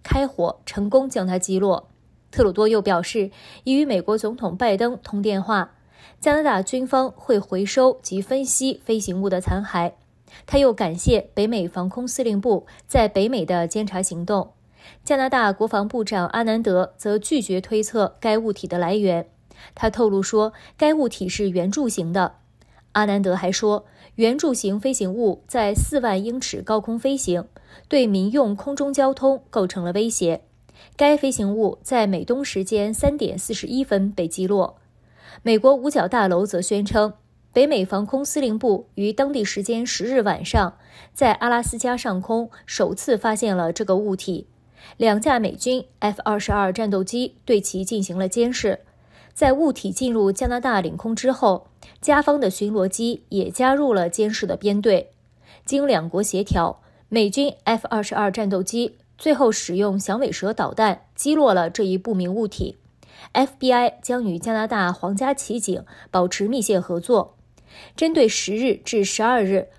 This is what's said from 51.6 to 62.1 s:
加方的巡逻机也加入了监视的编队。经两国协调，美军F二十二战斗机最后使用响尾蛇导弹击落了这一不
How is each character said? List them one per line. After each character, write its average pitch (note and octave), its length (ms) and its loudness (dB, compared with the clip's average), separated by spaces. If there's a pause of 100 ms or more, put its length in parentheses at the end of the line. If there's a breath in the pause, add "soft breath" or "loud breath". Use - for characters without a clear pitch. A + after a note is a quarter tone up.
加 D4 220 4
方 D4 180 2
的 G#3+ 100 2
巡 G#3 220 -4
逻 F#3+ 160 0
机 A#3 400 -4
也 F#3+ 220 -2
加 B3+ 260 2
入 C#4 180 2
了 F3 160 2
监 G#3+ 220 0
视 A3 160 -4
的 F#3 80 -2
编 G3+ 260 0
队。 G3+ 300 2 (540 soft breath)
经 C#4 200 0
两 E3+ 220 2
国 F#3 160 -2
协 G3 180 -2
调， F3 400 -2 (280 soft breath)
美 G#3+ 200 2
军 C#4 240 0 (120)
F A3+ 240 0
二 A3 120 0
十 G3+ 140 -8
二 G3+ 160 0
战 G3+ 180 -2
斗 F#3 140 0
机 A#3 320 -4 (220)
最 D#4 160 2
后 A#3+ 180 4
使 F3+ 240 -6
用 G3 240 0
响 G3 220 -4
尾 C4 100 0
蛇 F#3 220 -4
导 - 200 -4
弹 G#3+ 280 0 (140)
击 D4+ 200 0
落 C4+ 180 4
了 E3+ 160 2
这 G#3 140 -4
一 F#3+ 140 0
不 G#3 160 -4